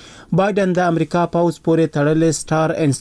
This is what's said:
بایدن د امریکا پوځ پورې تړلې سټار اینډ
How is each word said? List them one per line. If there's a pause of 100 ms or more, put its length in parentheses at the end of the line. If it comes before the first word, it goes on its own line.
(440)
بایدن
د
امریکا
پوځ
پورې (120)
تړلې (120)
سټار
اینډ